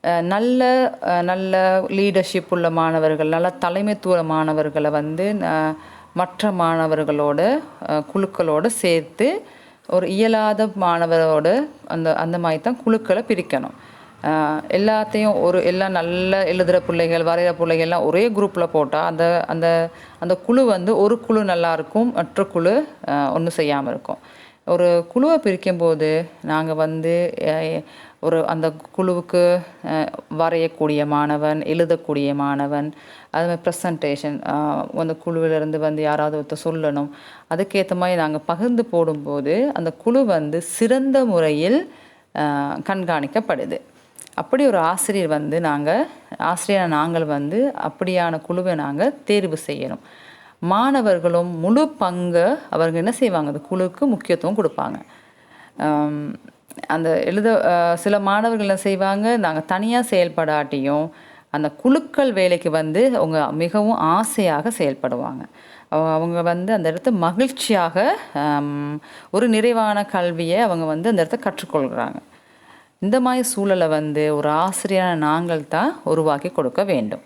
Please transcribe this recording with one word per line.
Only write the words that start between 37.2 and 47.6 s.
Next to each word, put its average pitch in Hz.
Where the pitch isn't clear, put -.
அதுக்கேத்த 190
மாதிரி 180
நாங்க 151
பகிர்ந்து 226
போடும்போது 156
அந்த 165
குழு 247
வந்து 165
சிறந்த 262
முறையில், 175
அ, 143
கண்காணிக்கப்படுது. 175
அப்படி 269
ஒரு 214
ஆசிரியர் 180
வந்து 151
நாங்க, 160
ஆசிரியரா 180
நாங்கள் 165
வந்து 151